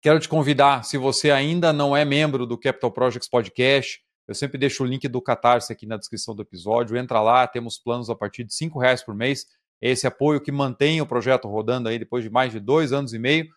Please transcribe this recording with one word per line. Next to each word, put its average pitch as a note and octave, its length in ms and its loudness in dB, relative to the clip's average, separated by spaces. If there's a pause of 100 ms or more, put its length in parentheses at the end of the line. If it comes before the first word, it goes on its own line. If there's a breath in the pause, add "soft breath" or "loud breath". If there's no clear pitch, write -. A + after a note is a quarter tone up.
Quero D3+ 160 6
te - 120 -4
convidar, C#3 520 4
se - 140 -6
você C3+ 340 2
ainda D#3 440 2
não C#3+ 200 0
é D3 120 4
membro C#3 400 0
do A#2 100 -6
Capital B2+ 340 -2
Projects B2 380 -2
Podcast, B2+ 720 0 (260)
eu G#2+ 80 -12
sempre C#3 220 -6
deixo C3+ 260 -2
o C3 40 0
link C3 200 -4
do B2 140 -4
Catarse A#2+ 520 2
aqui G#2+ 120 -14
na G#2+ 140 -8
descrição A2 360 -12
do G2+ 60 -14
episódio. G#2+ 560 -4
Entra B2 240 -2
lá, A#2+ 260 4
temos A#2 320 -10
planos A#2+ 300 -6
a A#2 60 -4
partir G#2+ 300 -8
de G#2+ 100 -14
cinco D#3 240 -8
reais B2+ 240 2
por G#2+ 120 -12
mês. B2+ 300 -4 (380)
Esse B2 240 0
apoio C#3+ 340 0
que D3 100 -8
mantém C#3+ 520 0
o C#3+ 40 -4
projeto B2 420 0
rodando A2 400 -2
aí A2+ 100 -2
depois A2+ 260 -6
de A2 60 -10
mais B2+ 200 0
de A2 100 -10
dois C3+ 340 2
anos C#3 180 -4
e A#2 60 -8
meio. D3+ 280 0 (100)